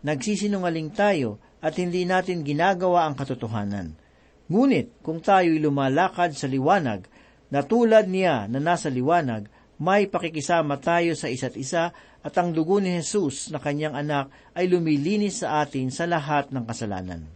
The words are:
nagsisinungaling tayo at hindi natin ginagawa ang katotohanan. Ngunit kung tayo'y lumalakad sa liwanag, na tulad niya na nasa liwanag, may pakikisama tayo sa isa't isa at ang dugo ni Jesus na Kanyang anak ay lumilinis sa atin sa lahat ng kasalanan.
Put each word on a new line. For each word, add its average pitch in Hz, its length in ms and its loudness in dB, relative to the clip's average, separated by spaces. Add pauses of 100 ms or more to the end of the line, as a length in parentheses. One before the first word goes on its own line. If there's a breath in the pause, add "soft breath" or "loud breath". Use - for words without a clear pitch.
nagsisinungaling 170 880 -2
tayo 160 480 0 (200 soft breath)
at 156 200 -2
hindi 180 240 -2
natin 180 400 0
ginagawa 175 640 2
ang 139 80 -6
katotohanan. 104 800 -6 (560 soft breath)
Ngunit 226 480 2
kung 160 160 -6
tayo'y 175 400 4
lumalakad 151 800 0
sa - 80 -6
liwanag, 135 640 0 (400 soft breath)
na 175 160 0
tulad 220 400 6
niya 180 400 0
na 120 160 -4
nasa 165 280 0
liwanag, 127 600 0 (320 soft breath)
may 190 240 2
pakikisama 160 720 -2
tayo 170 400 0
sa - 80 -8
isa't 131 320 -6
isa 165 320 -2 (320 loud breath)
at 147 160 -10
ang 175 160 0
dugo 165 240 2
ni 180 240 0
Jesus 151 480 -4
na 151 80 -8
Kanyang 147 400 -4
anak 143 320 -2 (240 loud breath)
ay 185 160 0
lumilinis 180 720 2
sa 151 200 0
atin 131 320 -4
sa 170 160 -4
lahat 147 400 0
ng 131 160 -6
kasalanan. 92 720 -8